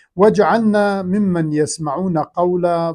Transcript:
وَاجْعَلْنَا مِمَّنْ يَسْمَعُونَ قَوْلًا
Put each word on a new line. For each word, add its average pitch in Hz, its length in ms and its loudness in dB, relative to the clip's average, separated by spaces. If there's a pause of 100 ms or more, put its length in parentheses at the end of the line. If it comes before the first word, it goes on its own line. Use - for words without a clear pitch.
(200)
وَاجْعَلْنَا 208 680 2 (280)
مِمَّنْ 180 340 0 (140)
يَسْمَعُونَ 160 560 -4 (200)
قَوْلًا 175 400 0 (180)